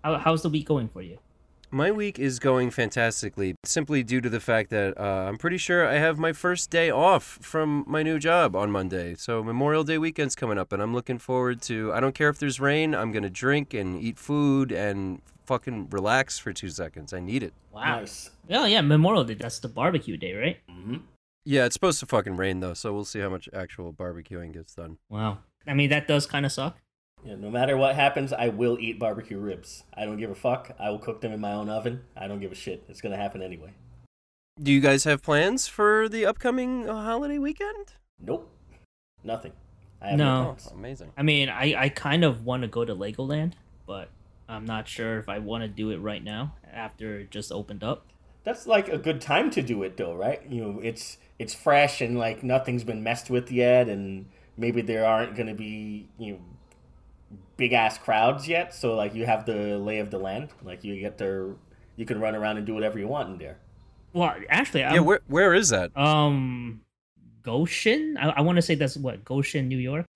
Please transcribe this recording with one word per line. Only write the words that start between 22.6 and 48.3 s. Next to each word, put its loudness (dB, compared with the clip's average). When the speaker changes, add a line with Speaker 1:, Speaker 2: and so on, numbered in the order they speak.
Speaker 2:
so -6
we'll -6
see -8
how -2
much -8
actual -10
barbecuing -10
gets -16
done. -14
Speaker 1:
Wow. -4
I -4
mean, 6
that 2
does 4
kinda 0
suck. -6
Speaker 3:
Yeah, -12
no -10
matter 2
what 4
happens, 2
I 0
will 2
eat -6
barbecue -4
ribs. -10
I -6
don't -6
give -6
a -8
fuck. -2
I -4
will -4
cook -8
them -6
in -8
my -4
own -4
oven. -4
I -10
don't -8
give -8
a -14
shit. -10
It's -20
gonna -6
happen -6
anyway. -14
Speaker 2:
Do 4
you 8
guys 6
have 2
plans 2
for 4
the 0
upcoming, 0
uh, -4
holiday -2
weekend? -6
Speaker 3:
Nope. -8
Nothing. -8
I -8
have 2
Speaker 1:
No. 4
Speaker 3:
no 2
plans. -10
Speaker 2:
Oh, -18
amazing. -14
Speaker 1:
I -4
mean, 4
I, 0
I 2
kind 2
of 2
wanna -2
go -2
to -4
Legoland, -4
but -12
I'm -12
not -6
sure -4
if -10
I -6
wanna -6
do -4
it -6
right -8
now -8
after -10
it -16
just -10
opened -10
up. -6